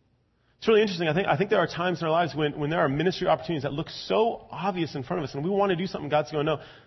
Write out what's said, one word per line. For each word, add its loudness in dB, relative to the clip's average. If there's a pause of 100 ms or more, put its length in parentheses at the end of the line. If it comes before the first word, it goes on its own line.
(600)
It's -4
really 6
interesting. 0
I 2
think, 2
I 2
think 0
there 4
are 4
times -2
in -2
our 2
lives 2
when, -2
when -2
there 0
are 4
ministry 0
opportunities 0
that -4
look -6
so 0
obvious -4
in -6
front -4
of -6
us -12
and -4
we -2
wanna 2
do -4
something. -8
God's 2
going, 0
"No, 2 (300)